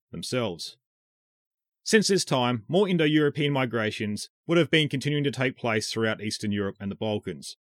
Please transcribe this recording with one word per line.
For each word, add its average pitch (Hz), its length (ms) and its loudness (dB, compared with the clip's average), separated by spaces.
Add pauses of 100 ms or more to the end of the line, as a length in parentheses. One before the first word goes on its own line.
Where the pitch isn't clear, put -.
(120)
themselves. 92 640 -6 (1040)
Since - 260 4
this 190 160 2
time, 123 440 0
more 185 200 2
Indo-European 151 640 2
migrations 110 800 -2 (160)
would 170 100 2
have 165 140 4
been 156 180 4
continuing 147 360 -2
to 143 60 0
take 127 280 -2
place 110 320 -2
throughout 110 320 -2
Eastern 107 300 -4
Europe 101 280 -2
and 101 100 -6
the 95 40 -6
Balkans. 101 600 -6 (120)